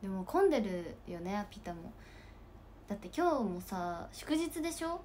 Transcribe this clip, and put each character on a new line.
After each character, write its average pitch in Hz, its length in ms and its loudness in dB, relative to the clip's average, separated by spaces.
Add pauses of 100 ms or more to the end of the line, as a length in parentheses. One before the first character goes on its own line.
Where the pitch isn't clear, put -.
で 196 80 -4
も 190 160 0
混 381 220 6
ん 370 40 10
で 277 100 6
る 180 360 -2 (160)
よ 175 80 -4
ね、 185 160 -2
ア 208 80 0
ピ - 160 -14
タ 175 140 -6
も。 170 180 -10 (960)
だ 202 60 0
っ 202 40 -8
て 180 160 -10
今 349 240 6
日 247 40 2
も 180 180 0
さ、 175 520 -4
祝 - 240 -2
日 330 260 0
で 330 80 0
し 330 140 -4
ょ？ 339 200 -2